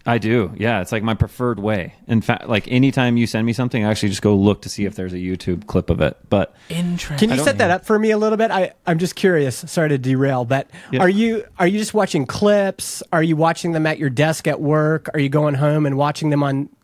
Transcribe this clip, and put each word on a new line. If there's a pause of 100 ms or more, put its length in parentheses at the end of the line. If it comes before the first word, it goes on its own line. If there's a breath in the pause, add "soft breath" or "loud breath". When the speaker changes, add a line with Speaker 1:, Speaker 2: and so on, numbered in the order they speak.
Speaker 1:
I
do,
yeah.
It's,
like,
my
preferred
way. (140)
In
fact,
like,
anytime
you
send
me
something,
I
actually
just
go
look
to
see
if
there's
a
YouTube
clip
of
it. (140)
But (160 soft breath)
Speaker 2:
Interesting.
Speaker 3:
Can
you
Speaker 1:
I
don't
Speaker 3:
set
that
Speaker 1:
know.
Speaker 3:
up
for
me
a
little
bit?
I, (140)
I'm
just
curious. (100)
Sorry
to
derail,
but (200 loud breath)
Speaker 1:
Yeah.
Speaker 3:
are
you, (140)
are
you
just
watching
clips? (100)
Are
you
watching
them
at
your
desk
at
work?
Are
you
going
home
and
watching
them
on (140)